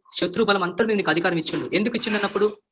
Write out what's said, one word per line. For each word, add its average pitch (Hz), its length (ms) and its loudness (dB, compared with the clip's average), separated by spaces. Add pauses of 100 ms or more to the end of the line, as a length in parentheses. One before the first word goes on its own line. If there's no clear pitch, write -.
(140)
శత్రు 185 300 0
బలం 202 180 2
అంతటి 180 240 0
మీద 214 100 2
నీకు 175 140 0
అధికారం 175 260 2
ఇచ్చిండు. 151 380 -2
ఎందుకు 220 220 0
ఇచ్చిండు 214 200 -2
అన్నప్పుడు, 202 360 0 (200)